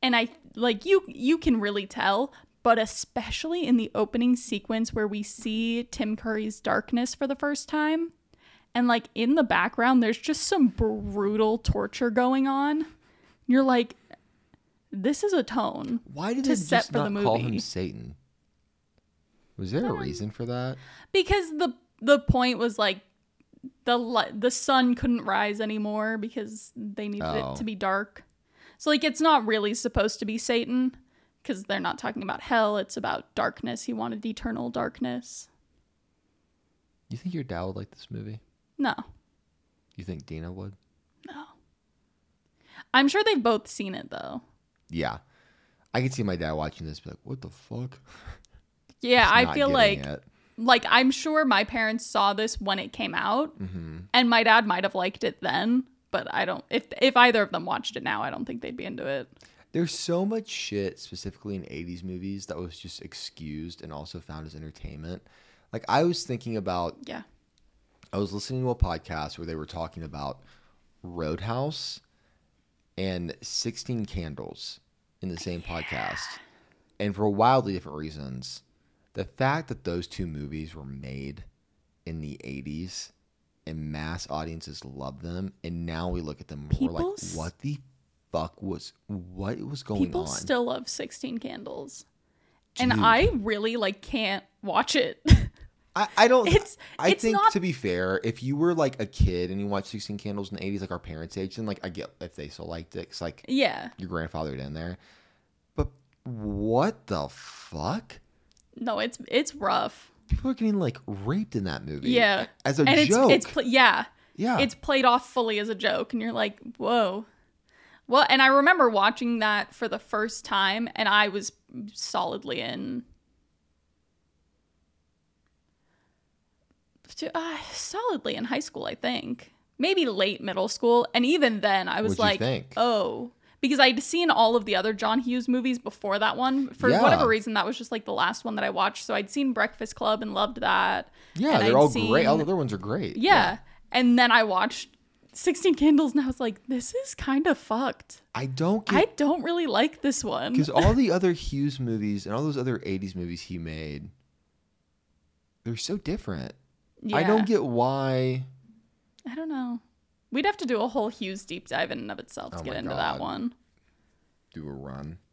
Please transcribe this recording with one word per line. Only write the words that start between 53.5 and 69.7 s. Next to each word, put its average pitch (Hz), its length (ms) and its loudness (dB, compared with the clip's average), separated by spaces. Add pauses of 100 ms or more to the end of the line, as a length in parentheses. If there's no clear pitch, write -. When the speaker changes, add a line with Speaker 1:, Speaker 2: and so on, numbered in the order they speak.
Speaker 2:
Mm-hmm. 90 380 -10 (140)
Speaker 1:
and 247 160 4
my 233 140 4
dad 226 240 6
might 185 160 0
have 196 140 -2
liked 190 260 -2
it - 180 -2
then, 220 440 0 (260)
but - 240 -4
I 190 100 0
don't, 185 240 -6
if, - 200 -4 (120)
if 262 160 4
either 240 260 8
of 196 100 -2
them 170 120 -4
watched - 320 -4
it - 60 -10
now, 107 220 -4
I 139 60 -4
don't - 140 -6
think - 160 -10
they'd - 160 -10
be - 80 -10
into - 220 -8
it. 135 220 -6 (420)
Speaker 2:
There's 170 260 -2
so 175 300 -2
much 220 220 -4
shit, - 500 -4
specifically - 560 -10
in 95 140 -8
eighties 87 340 -10
movies, 92 440 -8
that 80 100 -8
was 85 200 -10
just - 260 -16
excused 78 800 -12
and 78 80 -12
also 76 260 -12
found 78 300 -14
as 73 80 -18
entertainment. 78 640 -12 (500)
Like, 110 160 -8
I 127 140 4
was 175 220 0
thinking 117 320 -6
about 90 400 -4 (100)
Speaker 1:
Yeah. - 160 -12 (920)
Speaker 2:
I 98 60 -4
was 101 140 -4
listening 127 320 -6
to 127 60 0
a 117 40 0
podcast 80 640 -4
where 82 80 -10
they 82 80 -6
were 78 120 -8
talking 82 360 -10